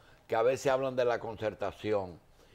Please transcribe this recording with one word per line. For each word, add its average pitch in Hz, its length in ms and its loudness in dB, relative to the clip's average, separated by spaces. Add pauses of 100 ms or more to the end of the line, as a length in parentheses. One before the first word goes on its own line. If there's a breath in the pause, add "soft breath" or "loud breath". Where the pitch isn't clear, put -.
(280 soft breath)
que 110 80 0
a 113 60 4
veces 135 280 2
hablan 131 240 0
de 123 120 2
la 117 120 2
concertación, 101 1000 -4 (360 soft breath)